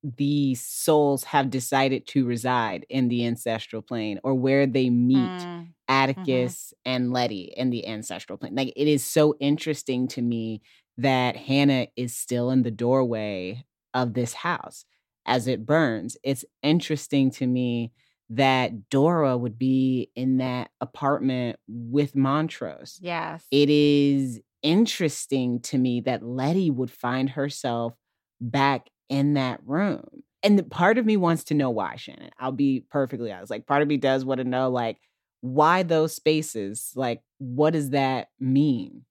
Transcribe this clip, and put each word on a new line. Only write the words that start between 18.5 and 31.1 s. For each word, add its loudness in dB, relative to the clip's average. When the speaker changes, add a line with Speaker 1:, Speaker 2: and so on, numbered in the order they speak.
Speaker 1:
Dora 4
would -4
be 0
in 0
that -4
apartment -2
with -2
Montrose. -2
Speaker 2:
Yes. -8
Speaker 1:
It 4
is 4
interesting 0
to -4
me 0
that -4
Letty 0
would -2
find -2
herself -4
back 0
in 2
that -2
room. -4
And 6
the 2
part 4
of 0
me 2